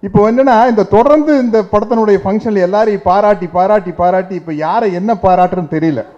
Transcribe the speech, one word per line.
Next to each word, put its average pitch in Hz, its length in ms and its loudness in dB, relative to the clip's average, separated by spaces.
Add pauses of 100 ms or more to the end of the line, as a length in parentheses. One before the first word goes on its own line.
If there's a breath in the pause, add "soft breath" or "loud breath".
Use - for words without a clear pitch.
இப்போ 208 300 2
என்னன்னா, 247 380 2
இந்த 214 140 2
தொடர்ந்து 285 560 2
இந்த 226 240 0
படத்தினுடைய 214 640 0
ஃபங்க்ஷன்ல 202 360 -2
எல்லாரையும் 208 440 0
பாராட்டி, 202 420 0
பாராட்டி, 180 460 -2
பாராட்டி, 185 420 -2
இப்ப 165 200 -8
யாரை 185 380 -2
என்ன 196 300 -2
பாராட்டுறதுன்னு 180 480 0
தெரியல. 156 340 -2 (140)